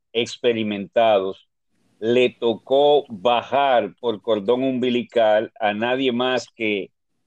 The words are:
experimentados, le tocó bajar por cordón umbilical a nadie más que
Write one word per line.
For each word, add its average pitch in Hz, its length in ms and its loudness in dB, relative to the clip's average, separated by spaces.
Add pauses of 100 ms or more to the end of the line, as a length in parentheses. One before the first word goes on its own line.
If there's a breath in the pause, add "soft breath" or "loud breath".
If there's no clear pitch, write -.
(120)
experimentados, 107 1300 0 (520)
le 120 320 2
tocó 135 800 0
bajar 120 880 0
por 113 220 -6
cordón 113 420 0
umbilical 120 960 0
a 104 140 -2
nadie 123 380 -2
más 123 360 -2
que 104 420 -6 (360)